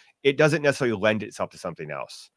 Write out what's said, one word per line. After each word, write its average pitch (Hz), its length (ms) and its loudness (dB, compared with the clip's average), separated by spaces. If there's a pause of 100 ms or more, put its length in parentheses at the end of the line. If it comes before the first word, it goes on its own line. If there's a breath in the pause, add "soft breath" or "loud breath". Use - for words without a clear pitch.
(240 soft breath)
it 139 140 2
doesn't 156 260 4
necessarily 127 340 0
lend 107 260 2
itself 98 280 -8
to - 80 -20
something 80 320 -10
else. - 440 -12